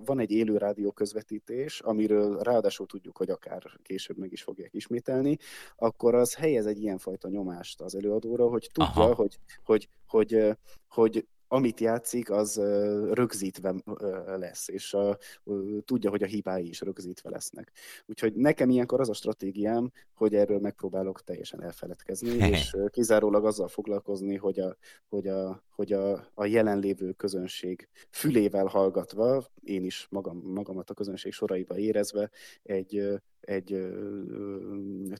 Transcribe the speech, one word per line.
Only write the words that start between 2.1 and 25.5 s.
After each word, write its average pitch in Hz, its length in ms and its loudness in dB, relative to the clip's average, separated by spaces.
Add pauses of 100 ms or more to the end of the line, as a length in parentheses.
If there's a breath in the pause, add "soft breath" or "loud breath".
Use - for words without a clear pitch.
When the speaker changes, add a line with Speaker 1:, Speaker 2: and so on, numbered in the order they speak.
Speaker 1:
ráadásul 107 480 2
tudjuk, - 300 -14
hogy 95 140 -2
akár - 320 -8 (200)
később - 360 -8
meg 95 140 -8
is - 100 -12
fogják - 320 -12
ismételni, 131 640 0 (400 loud breath)
akkor 113 380 4
az 120 200 6
helyez 139 320 2
egy 104 160 -2
ilyenfajta 95 460 -4
nyomást 92 520 -6
az 92 140 -10
előadóra, 110 540 2
hogy 117 240 -2
tudja, - 300 2
Speaker 2:
Aha. 117 120 6
Speaker 1:
hogy, 110 240 0 (260 loud breath)
hogy, 110 240 4 (180)
hogy, 110 280 4
ö, 107 160 6 (380 soft breath)
hogy 113 380 4 (260)
amit 131 280 2
játszik, 117 500 0
az, 104 260 2
ö, 104 580 2
rögzítve, 98 600 0 (100)
ö, 95 540 -6
lesz, - 300 -10
és 95 260 -8
a, 101 240 2 (260 loud breath)
ö, 104 400 -4
tudja, 107 260 0
hogy 101 120 0
a 98 40 2
hibái 95 420 -4
is 85 120 -14
rögzítve 92 500 -10
lesznek. - 420 -12 (340 loud breath)
Úgyhogy 110 280 0
nekem 135 360 4
ilyenkor 123 300 2
az 127 80 0
a 104 60 -2
stratégiám, 107 760 -2 (240 soft breath)
hogy 107 200 4
erről 101 240 4
megpróbálok 95 640 -4
teljesen - 380 -10
elfeledkezni, 92 640 -10
Speaker 2:
<laughs> 120 220 4
Speaker 1:
és, - 240 0
ö, 98 140 0
kizárólag 107 560 4
azzal 104 240 0
foglalkozni, 98 680 -4
hogy 98 240 -2
a, 92 160 -4 (320 loud breath)
hogy 98 180 -4
a, 95 440 -4